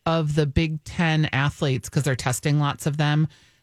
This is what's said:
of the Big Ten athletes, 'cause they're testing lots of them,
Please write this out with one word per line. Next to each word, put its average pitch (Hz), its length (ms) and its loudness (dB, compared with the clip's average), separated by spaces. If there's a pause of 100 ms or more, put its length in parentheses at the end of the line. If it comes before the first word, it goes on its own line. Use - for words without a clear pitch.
of 160 260 0
the 151 140 2
Big 156 380 0
Ten 156 460 0
athletes, 139 560 -2
'cause - 140 -2
they're 131 140 0
testing 147 440 0
lots 143 280 -2
of 147 100 -4
them, 151 300 2 (360)